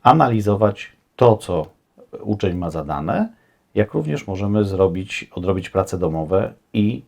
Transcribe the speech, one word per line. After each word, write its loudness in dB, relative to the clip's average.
analizować 2
to, 6
co -4
uczeń -2
ma -4
zadane, -4
jak -2
również -4
możemy 0
zrobić, -2
odrobić -4
prace -2
domowe -2
i 0